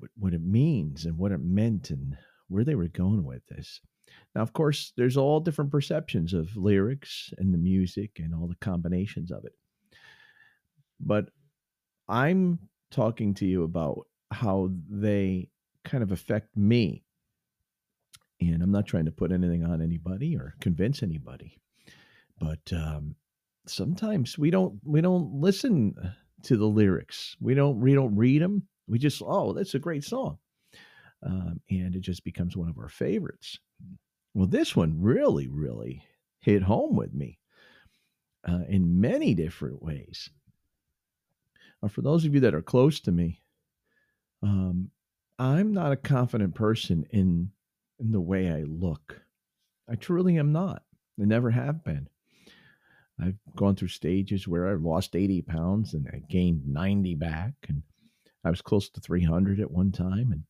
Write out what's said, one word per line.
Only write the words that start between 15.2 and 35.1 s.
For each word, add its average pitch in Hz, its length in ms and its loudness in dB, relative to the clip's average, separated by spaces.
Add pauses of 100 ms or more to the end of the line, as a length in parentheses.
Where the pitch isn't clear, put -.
kind 131 180 -4
of 101 100 -2
affect - 460 -4
me. 104 460 2 (1400)
And 85 220 0
I'm 95 80 2
not 101 160 2
trying 80 180 0
to 78 60 -2
put 82 200 -2
anything 87 320 2
on 85 160 -2
anybody 87 560 -4
or 71 240 -8
convince 95 440 -2
anybody, 69 580 -10 (800)
but, 80 340 -6
um, 76 420 -6 (520)
sometimes 180 720 -4
we 151 100 2
don't, 185 340 0
we 151 180 0
don't 175 340 2
listen 170 580 2 (480)
to 127 160 2
the 104 100 4
lyrics. 104 720 2
We 120 140 0
don't, 139 260 2
we 131 140 6
don't 131 220 2
read 127 260 6
'em. 190 260 -2 (200)
We 113 100 0
just, 135 260 0
"Oh, 123 300 0
that's - 220 -4
a 180 40 0
great 156 240 -6
song." 233 360 -6 (800)
Um, 90 480 -6
and 90 260 -2
it 92 60 -6
just 92 220 -6
becomes 90 340 -6
one 85 120 -4
of 67 100 -8
our 55 100 -12
favorites. - 720 -6 (720)
Well, 92 140 2
this 277 280 2
one 80 240 2
really, 104 480 2